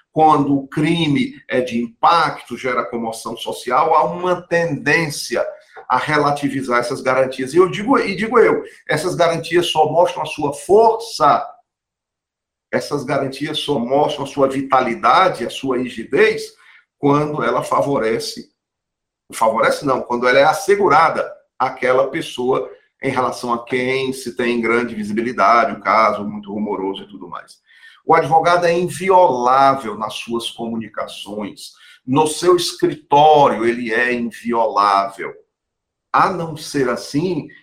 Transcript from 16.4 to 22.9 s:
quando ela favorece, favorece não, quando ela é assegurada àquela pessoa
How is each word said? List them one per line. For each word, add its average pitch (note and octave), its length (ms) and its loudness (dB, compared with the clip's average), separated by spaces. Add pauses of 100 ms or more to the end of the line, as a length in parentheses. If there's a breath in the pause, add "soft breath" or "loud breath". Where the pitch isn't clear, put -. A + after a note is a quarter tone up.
quando D3 440 0
ela B2 200 0
favorece, B2 880 -2 (840)
favorece B2+ 540 0
não, B2+ 160 0
quando A#2+ 260 -2
ela C#3 120 6
é C#3+ 40 8
assegurada D#3 840 2 (320)
àquela B2+ 500 0
pessoa C3+ 600 -4 (320 loud breath)